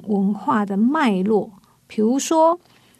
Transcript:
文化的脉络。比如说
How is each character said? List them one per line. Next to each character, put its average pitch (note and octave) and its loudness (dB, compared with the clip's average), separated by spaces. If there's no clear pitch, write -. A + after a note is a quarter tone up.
文 G3+ 0
化 G#3 -2
的 G3 -6
脉 A#3 0
络。 G#3 0
比 - -4
如 A#3+ 2
说 E4 2